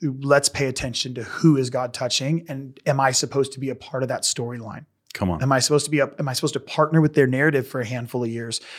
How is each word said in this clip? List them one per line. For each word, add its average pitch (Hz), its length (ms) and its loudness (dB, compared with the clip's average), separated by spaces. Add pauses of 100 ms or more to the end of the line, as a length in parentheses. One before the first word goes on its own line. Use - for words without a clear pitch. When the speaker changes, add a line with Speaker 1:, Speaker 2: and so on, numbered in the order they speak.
Speaker 1:
let's 139 480 2
pay - 180 -2
attention 127 480 -6
to 120 80 -8
who 156 340 4
is 131 120 0
God 123 240 -4
touching, 147 560 -2
and 135 360 -12
am 139 140 0
I 135 120 4
supposed 139 420 0
to 131 60 -14
be 131 100 -4
a 123 60 -6
part - 280 -8
of 123 60 -2
that - 140 -4
storyline? 120 600 -6 (280)
Speaker 2:
Come 95 180 0
on. 82 100 -2
Speaker 1:
Am 135 100 2
I 131 80 4
supposed 147 260 2
to 147 60 -6
be 151 80 2
a, 135 200 2
am 147 80 -4
I 131 60 -4
supposed 147 200 -2
to 135 60 -2
partner 156 420 2
with 151 140 4
their 143 100 6
narrative 131 420 2
for 135 140 -6
a 117 40 -4
handful 120 380 -6
of 117 60 -2
years 117 320 -8 (180)